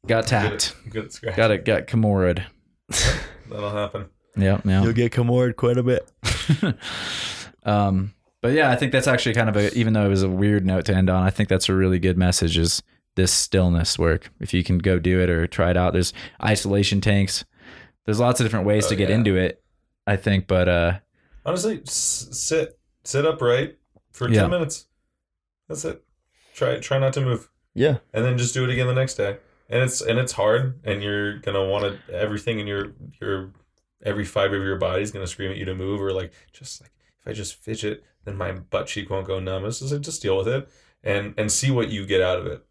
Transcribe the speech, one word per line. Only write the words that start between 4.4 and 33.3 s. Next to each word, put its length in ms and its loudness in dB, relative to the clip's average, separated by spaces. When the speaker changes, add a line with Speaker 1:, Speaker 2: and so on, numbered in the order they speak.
Speaker 1:
yep. 180 4
Speaker 3:
You'll 100 4
get 180 2
Kimura'd 440 2
quite 220 2
a 60 0
bit. 260 0
Speaker 1:
<laughs> 520 0
Um, 500 2
but 120 2
yeah, 160 4
I 60 4
think 160 0
that's 160 2
actually 260 2
kind 160 2
of 60 -2
a, 220 2
even 160 2
though 120 4
it 40 4
was 140 4
a 60 2
weird 360 2
note 200 2
to 100 2
end 140 4
on, 140 2
I 80 4
think 180 -2
that's 200 2
a 40 2
really 260 4
good 180 2
message, 400 2
is 260 0
this 160 4
stillness 680 2
work. 320 0
If 140 -6
you 100 2
can 140 2
go 220 2
do 200 2
it 100 2
or 180 2
try 240 0
it 60 2
out, 160 2
there's 200 0
isolation 580 2
tanks. 440 0
There's 140 0
lots 200 2
of 60 2
different 220 0
ways 180 4
Speaker 2:
Oh, 40 -2
Speaker 1:
to 60 2
get 140 2
Speaker 2:
yeah. 60 4
Speaker 1:
into 200 4
it, 280 0
I 100 2
think. 320 0
But, 220 2
uh, 300 2
Speaker 2:
Honestly, 420 -2
s-, 440 -4
sit, 460 -4
sit 220 -2
upright 520 0
for 180 -6
Speaker 1:
Yeah. 120 6
Speaker 2:
ten 100 2
minutes. 340 -2
That's 180 -10
it. 180 -10
Try, 260 -2
try 200 -2
not 140 2
to 80 -2
move. 280 -2
Speaker 3:
Yeah. 240 2
Speaker 2:
And 100 -2
then 140 0
just 160 -2
do 100 -2
it 60 0
again 180 0
the 60 0
next 220 0
day. 220 -2
And 120 0
it's, 200 -2
and 180 0
it's 140 -2
hard, 500 0
and 180 -4
you're 380 -4
gonna 260 -2
wanna, 320 -2
everything 460 -4
in 80 -8
your, 260 -6
your, 320 -6